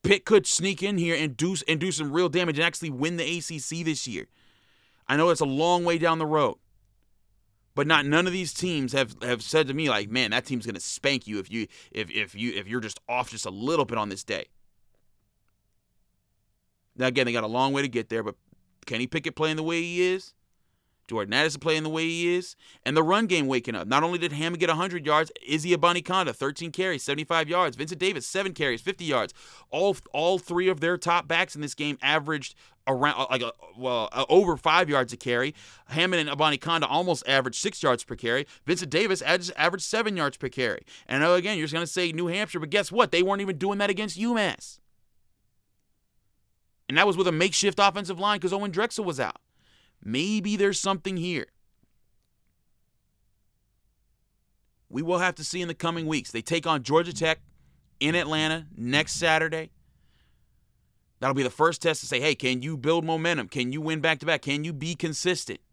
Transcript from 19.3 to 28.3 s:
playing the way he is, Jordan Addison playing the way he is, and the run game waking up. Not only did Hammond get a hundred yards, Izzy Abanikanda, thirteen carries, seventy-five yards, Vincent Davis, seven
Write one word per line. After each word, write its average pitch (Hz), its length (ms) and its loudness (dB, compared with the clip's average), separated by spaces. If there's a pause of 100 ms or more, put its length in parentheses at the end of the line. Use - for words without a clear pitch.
playing 156 200 0
the 156 60 -4
way 165 200 -2
he 175 200 -2 (100)
is, 190 220 -6 (720)
Jordan 107 260 -4
Addison 147 260 2
playing 156 220 0
the 156 60 -4
way 160 160 -2
he 170 320 0
is, 180 180 -6 (320)
and 143 100 2
the 160 60 6
run 196 240 4
game 165 220 2
waking 123 260 0
up. 92 140 -6
Not 139 160 4
only 175 120 0
did 170 140 -2
Hammond 156 300 -4
get 170 100 2
a 156 60 2
hundred 175 280 -4
yards, 151 280 2 (120)
Izzy 160 320 0
Abanikanda, 175 560 2
thirteen 147 380 -4
carries, 180 320 -2
seventy-five 151 460 0
yards, 165 280 2
Vincent 156 220 -8
Davis, 175 300 -2
seven 190 240 -2